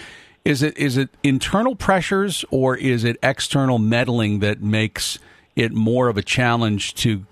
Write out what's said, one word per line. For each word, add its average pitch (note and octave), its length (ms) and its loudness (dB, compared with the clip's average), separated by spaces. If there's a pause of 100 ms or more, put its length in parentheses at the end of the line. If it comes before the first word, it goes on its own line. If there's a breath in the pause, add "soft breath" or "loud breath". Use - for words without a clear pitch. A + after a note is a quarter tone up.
(460 loud breath)
is C#3 180 2
it, D3+ 140 -2
is C#3 180 0
it C3+ 140 0 (120)
internal F#3+ 540 0
pressures F#3+ 720 0
or C3 280 2
is B2 260 0
it A#2 180 0
external C3 560 0
meddling A2 640 0
that G#2 220 -2
makes G#2+ 580 -2 (380 soft breath)
it A#2 160 0
more A2+ 340 2
of A2+ 80 0
a G2+ 60 -2
challenge A#2 760 0
to G2+ 360 -2